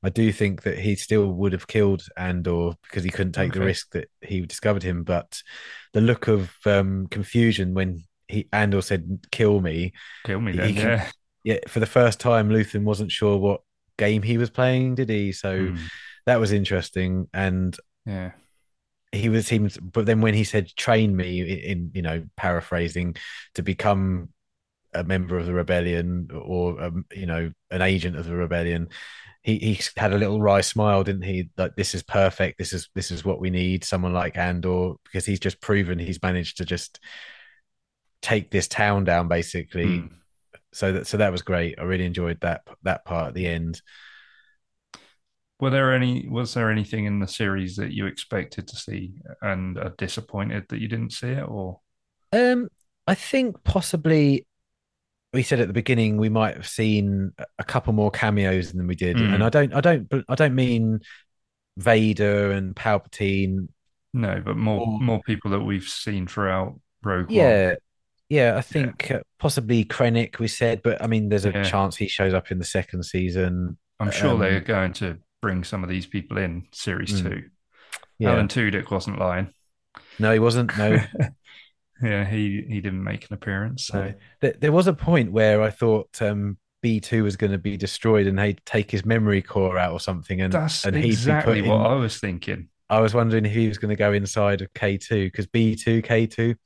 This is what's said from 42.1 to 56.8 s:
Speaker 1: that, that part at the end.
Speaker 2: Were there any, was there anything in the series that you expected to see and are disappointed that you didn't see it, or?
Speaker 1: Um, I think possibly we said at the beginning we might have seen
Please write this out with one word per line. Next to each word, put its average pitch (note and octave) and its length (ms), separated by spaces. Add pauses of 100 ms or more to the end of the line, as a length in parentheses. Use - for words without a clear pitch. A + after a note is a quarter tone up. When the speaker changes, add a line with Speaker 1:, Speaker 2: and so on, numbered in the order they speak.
Speaker 1:
that, E2+ 220 (200)
that - 220
part E2+ 240
at A#1 40
the F2+ 140
end. E2 340 (1800)
Speaker 2:
Were C3+ 100
there C3 240
any, B2+ 360
was A#2+ 240
there A#2 180
anything G#2+ 340
in G2+ 140
the F#2+ 80
series F#2+ 500
that G2 160
you G2+ 140
expected - 640
to - 60
see F#2+ 400 (260)
and F#2 360
are G2 200
disappointed G#2 720
that A2+ 100
you A2 80
didn't A2+ 260
see B2 160
it, C3+ 180
or? F#2+ 320 (520)
Speaker 1:
Um, B3 380 (380)
I F#3+ 80
think B3+ 480
possibly D#3 840 (880)
we B2+ 100
said B2+ 160
at A2+ 80
the G2 60
beginning A2+ 440
we G#2+ 120
might G#2+ 260
have - 120
seen G2+ 720